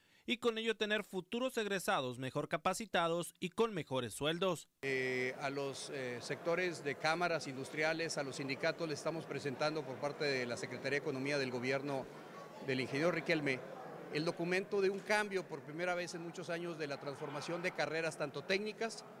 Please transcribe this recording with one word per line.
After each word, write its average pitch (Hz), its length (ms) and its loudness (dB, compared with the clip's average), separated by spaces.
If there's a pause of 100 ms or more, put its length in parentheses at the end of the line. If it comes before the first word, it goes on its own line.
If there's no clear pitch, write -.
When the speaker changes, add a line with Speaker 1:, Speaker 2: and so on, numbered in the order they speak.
(240)
Speaker 1:
y 233 140 0
con 226 200 2
ello 226 180 0
tener 214 280 2
futuros 240 540 -2
egresados 180 600 2
mejor 135 300 -2
capacitados 175 880 2
y 175 120 -4
con 226 220 2
mejores 131 420 0
sueldos. 170 540 2 (140)
Speaker 2:
Eh, 127 580 2
a 143 80 0
los, 139 420 -2
eh, 127 300 -4
sectores 170 640 0
de 139 120 0
cámaras 165 520 2
industriales, 156 720 0
a 147 40 0
los 135 140 -4
sindicatos, 160 520 0
les 143 100 -2
estamos 160 260 -2
presentando 147 580 0
por 131 140 -6
parte 143 280 -2
de 131 220 2
la 120 120 -2
Secretaría 131 420 0
de - 20 -12
Economía 143 360 0
del 127 120 0
gobierno 131 560 0 (600)
del 131 140 2
ingeniero 143 300 4
Riquelme 151 500 2 (520)
el 151 120 0
documento 180 560 2
de 190 100 6
un 196 100 -2
cambio 202 460 2
por 147 160 -8
primera 165 320 -2
vez 175 200 -2
en 170 80 -6
muchos 170 260 -8
años 170 300 -4
de 151 100 -2
la 139 100 -4
transformación 143 640 -4
de 180 100 0
carreras 160 440 0
tanto 143 260 -4
técnicas 214 640 -2 (160)